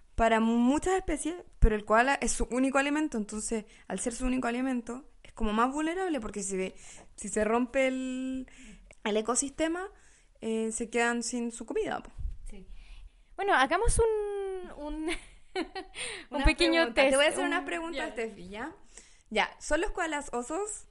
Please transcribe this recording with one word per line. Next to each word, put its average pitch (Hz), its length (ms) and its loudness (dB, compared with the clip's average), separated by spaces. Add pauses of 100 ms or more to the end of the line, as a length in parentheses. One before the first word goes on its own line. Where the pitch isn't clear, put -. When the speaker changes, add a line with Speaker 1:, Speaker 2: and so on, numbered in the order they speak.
(140)
Speaker 1:
para 226 260 4
muchas 240 560 4
especies, 330 400 -2 (240)
pero 214 160 8
el 208 100 -4
koala 247 360 6
es 233 120 0
su - 180 0
único 262 260 2
alimento, 294 400 2
entonces 214 480 -4 (220)
al 190 120 -6
ser 233 140 -4
su 254 120 -4
único 254 220 0
alimento 247 580 -4 (180)
es - 100 -20
como 214 200 2
más 240 180 4
vulnerable 320 480 0
porque 208 240 -6
si, 190 300 -4 (420)
si 202 140 -10
se 214 160 0
rompe 247 420 2
el, 262 600 -4 (580)
el 214 120 2
ecosistema, 294 680 -2 (540)
eh, 220 300 -2
se 226 180 -6
quedan 240 340 0
sin 233 280 -4
su 226 140 -12
comida, 370 360 -2
po. - 100 -18 (380)
Speaker 2:
Sí. 202 160 -14 (720)
Bueno, 392 180 2
hagamos 330 460 4
un, 403 720 0 (140)
un, 311 240 -6
<laughs> - 1200 -10
un - 60 -8
Speaker 1:
Una 277 100 0
Speaker 2:
pequeño 330 360 6 (120)
Speaker 1:
pregunta. 302 80 4
Speaker 2:
test, 269 100 8
Speaker 1:
Te 262 40 6
voy 285 100 6
a 320 40 6
hacer 359 120 0
Speaker 2:
un 359 60 0
Speaker 1:
unas 349 160 0
preguntas, 330 440 -6
Speaker 2:
ya. 269 40 -8
Speaker 1:
Steffi, 208 380 -8
¿ya? 233 220 -10 (580)
Ya, 202 200 0 (100)
¿son 311 220 0
los 427 100 0
koalas 311 420 -4
osos? 320 580 -6